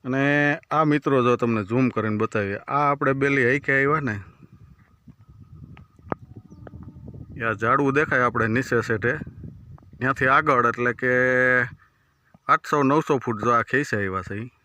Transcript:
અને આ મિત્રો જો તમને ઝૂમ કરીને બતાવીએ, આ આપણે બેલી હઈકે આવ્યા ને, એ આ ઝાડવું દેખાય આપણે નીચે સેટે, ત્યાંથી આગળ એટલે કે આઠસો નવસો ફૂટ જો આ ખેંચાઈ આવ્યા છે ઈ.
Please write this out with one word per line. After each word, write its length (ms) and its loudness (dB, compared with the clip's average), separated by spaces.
અને 560 0
આ 120 2
મિત્રો 400 2
જો 120 4
તમને 280 0
ઝૂમ 260 2
કરીને 280 -2
બતાવીએ, 400 -2
આ 340 0
આપણે 220 0
બેલી 320 2
હઈકે 280 2
આવ્યા 260 2
ને, 220 -4
એ 80 -8
આ 80 0
ઝાડવું 400 0
દેખાય 280 2
આપણે 260 0
નીચે 340 0
સેટે, 360 -2
ત્યાંથી 280 0
આગળ 380 4
એટલે 280 0
કે 160 -2
આઠસો 360 2
નવસો 340 2
ફૂટ 260 -4
જો 80 2
આ 100 4
ખેંચાઈ 460 -2
આવ્યા 140 -4
છે 140 -10
ઈ. 160 -10